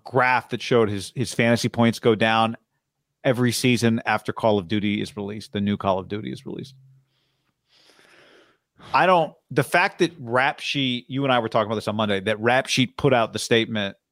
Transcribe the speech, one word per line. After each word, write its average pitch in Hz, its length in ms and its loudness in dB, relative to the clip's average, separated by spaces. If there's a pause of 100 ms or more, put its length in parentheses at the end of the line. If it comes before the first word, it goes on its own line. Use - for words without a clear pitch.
graph 127 460 0
that 120 120 -6
showed 117 260 4
his, 101 280 -8
his 123 180 -6
fantasy 117 340 2
points 117 300 2
go 117 160 4
down 113 420 0 (680)
every 123 260 2
season 117 560 2
after 107 260 -2
Call 107 260 0
of 87 100 -4
Duty 104 340 -2
is - 140 -12
released, 104 360 -12
the 104 80 -4
new 101 160 0
Call 95 220 0
of 92 100 -10
Duty 107 240 -8
is - 140 -14
released. - 280 -14 (2250)
I 151 120 4
don't, 175 280 2 (160)
the 131 140 0
fact 185 340 0
that 170 200 0
Rap 127 420 0
Sheet, 127 480 -4
you 131 160 -4
and 131 80 2
I 123 80 4
were 113 80 -2
talking 110 180 2
about 113 80 -4
this 107 140 -4
on 107 80 -4
Monday, 101 240 0
that 107 200 -4
Rap 123 280 2
Sheet - 280 0
put 143 160 2
out 113 200 2
the 104 60 -6
statement 110 580 0 (160)